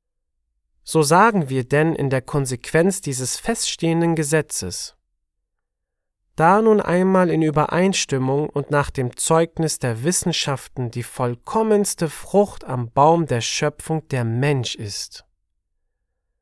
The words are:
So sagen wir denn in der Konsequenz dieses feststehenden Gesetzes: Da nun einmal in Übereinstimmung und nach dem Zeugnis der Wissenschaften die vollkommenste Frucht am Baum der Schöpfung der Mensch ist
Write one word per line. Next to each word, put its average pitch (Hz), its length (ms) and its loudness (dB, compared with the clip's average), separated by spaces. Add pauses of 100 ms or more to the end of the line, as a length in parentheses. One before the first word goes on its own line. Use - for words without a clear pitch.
(840)
So - 200 2
sagen 175 460 4
wir 131 160 -2
denn 151 300 2
in 139 160 -2
der 131 120 0
Konsequenz 147 760 0
dieses 127 380 -6
feststehenden 170 800 -2
Gesetzes: 147 800 -4 (1400)
Da 180 260 4
nun 220 200 4
einmal 185 500 2
in 160 120 2
Übereinstimmung 151 1040 0
und - 240 -6
nach 143 180 0
dem 123 260 -6
Zeugnis 165 600 0
der 117 240 -4
Wissenschaften 143 880 -4
die 120 140 -8
vollkommenste 196 1040 0
Frucht - 540 -2
am 123 260 -6
Baum 160 360 4
der 123 140 -2
Schöpfung - 680 -4
der 127 160 -2
Mensch 127 500 0
ist - 500 -12 (1160)